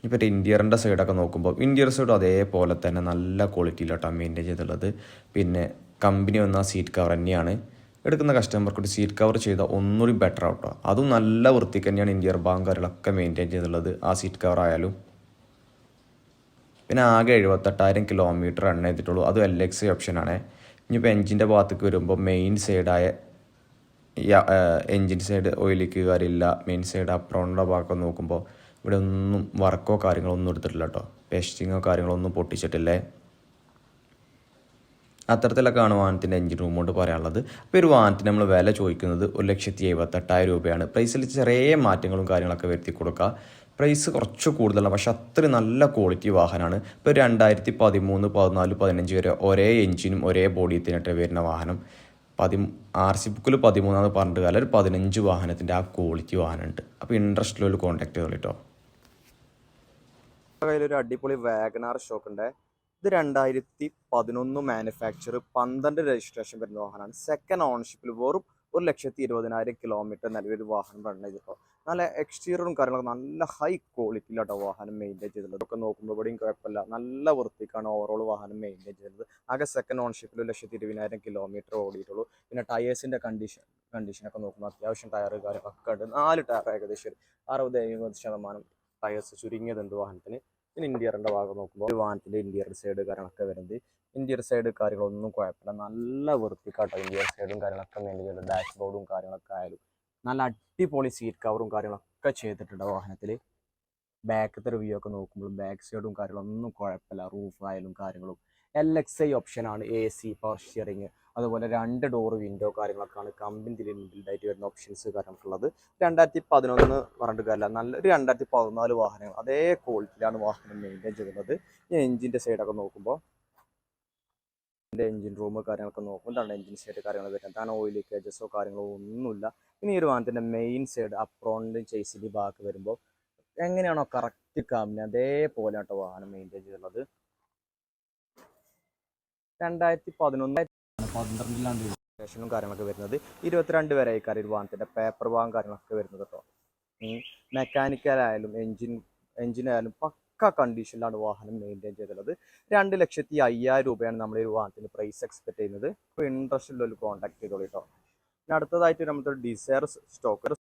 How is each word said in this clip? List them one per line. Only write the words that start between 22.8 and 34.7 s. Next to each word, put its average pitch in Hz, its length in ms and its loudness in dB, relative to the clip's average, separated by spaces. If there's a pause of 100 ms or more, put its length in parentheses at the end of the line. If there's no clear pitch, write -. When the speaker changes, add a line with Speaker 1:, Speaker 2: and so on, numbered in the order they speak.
Speaker 1:
ഈ, - 220 0
ആ, - 60 8 (520)
എഞ്ചിൻ 92 300 2
സൈഡ് 98 240 2 (140)
ഓയിൽ 95 180 4
ലീക്ക് 90 300 0
കാര്യമില്ല. 87 320 4 (240)
മെയിൻ 90 140 0 (100)
സൈഡ് 92 260 0
അപ്രോണിൻ്റെ 92 540 0
ഭാഗമൊക്കെ 87 320 0
നോക്കുമ്പോൾ 85 380 -2 (380)
ഇവിടെ 101 220 0
ഒന്നും 98 400 2 (200)
വർക്കോ 92 320 4 (120)
കാര്യങ്ങളോ 87 320 2
ഒന്നും 90 140 0
എടുത്തിട്ടില്ല 82 360 -4
കേട്ടോ. - 140 -6 (280)
പേസ്റ്റിങ്ങോ 92 560 -2
കാര്യങ്ങളോ 90 320 2
ഒന്നും 90 180 -2
പൊട്ടിച്ചിട്ടില്ലേ. 85 600 0 (2500)